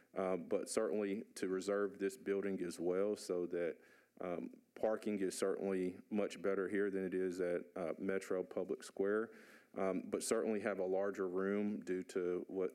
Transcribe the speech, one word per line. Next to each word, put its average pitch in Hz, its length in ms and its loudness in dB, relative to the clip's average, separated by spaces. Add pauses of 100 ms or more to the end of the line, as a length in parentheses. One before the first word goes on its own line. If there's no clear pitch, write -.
(180)
uh, 92 180 2
but 87 320 -2
certainly 107 560 0 (120)
to 98 120 -2
reserve 98 500 0
this 98 200 0
building 98 480 0
as 85 120 -6
well, 95 380 2
so 90 300 0
that, 85 300 0 (460)
um, 87 280 -4 (280)
parking 107 420 0
is 92 180 -2
certainly 95 560 0 (160)
much 104 320 0
better 98 260 2
here 101 220 2
than 95 160 0
it 90 80 -2
is 92 260 0
at, 87 220 0 (140)
uh, 85 220 -2
Metro 95 440 0
Public 92 400 -4
Square. 110 480 2 (460)
Um, 95 320 0
but 104 140 -2
certainly 110 380 2
have 101 180 0
a 95 60 0
larger 95 420 2
room 101 580 2
due 92 200 -2
to 90 420 0
what, 92 280 0